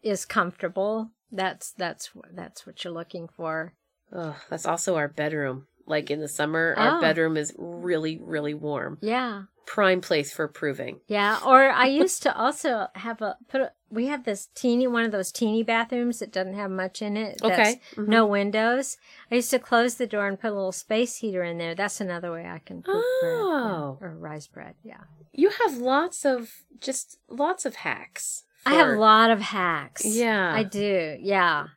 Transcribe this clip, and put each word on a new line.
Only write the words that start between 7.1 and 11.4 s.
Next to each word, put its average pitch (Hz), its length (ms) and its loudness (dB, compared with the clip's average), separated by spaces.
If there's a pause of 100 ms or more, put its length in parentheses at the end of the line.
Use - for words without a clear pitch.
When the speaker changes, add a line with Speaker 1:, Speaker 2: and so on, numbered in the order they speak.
Speaker 2:
is 151 180 -6
really, 170 680 -4
really 151 300 -4
warm. 147 480 -6
Speaker 1:
Yeah. 220 440 -4 (200)
Speaker 2:
Prime 185 360 2
place 151 320 -2
for 151 160 -4
proving. - 580 -6
Speaker 1:
Yeah, 208 400 0